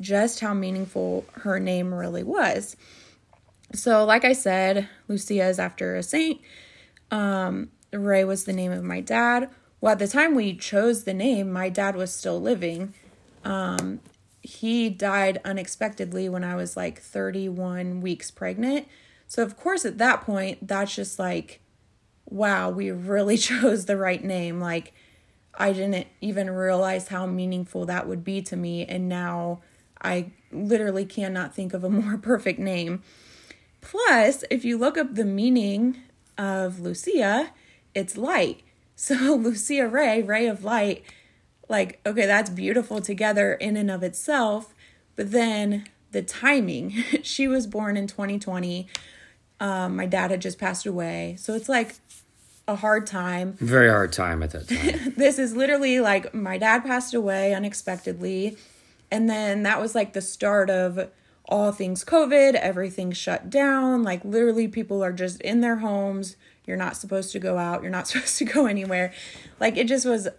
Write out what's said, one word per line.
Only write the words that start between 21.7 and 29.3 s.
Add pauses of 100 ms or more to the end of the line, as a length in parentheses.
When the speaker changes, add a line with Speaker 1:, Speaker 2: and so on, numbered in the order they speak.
Speaker 1:
"Wow,
we
really
<laughs>
chose
the
right
name."
Like, (640)
I
didn't (120)
even
realize
how
meaningful
that
would
be
to
me.
And
now (420)